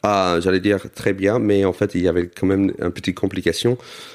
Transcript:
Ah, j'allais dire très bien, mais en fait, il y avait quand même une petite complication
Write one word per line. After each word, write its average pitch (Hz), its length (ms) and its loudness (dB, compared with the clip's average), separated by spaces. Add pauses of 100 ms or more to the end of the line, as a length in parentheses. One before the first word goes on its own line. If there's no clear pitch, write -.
Ah, 95 400 2
j'allais 92 180 2
dire 101 340 0
très - 200 -2
bien, 95 240 2
mais 104 260 2
en 92 80 2
fait, 98 220 -2
il 87 80 0
y 90 60 4
avait 87 200 0
quand - 180 -4
même 98 320 2
une 87 120 -2
petite 92 260 -6
complication 95 600 -2 (360)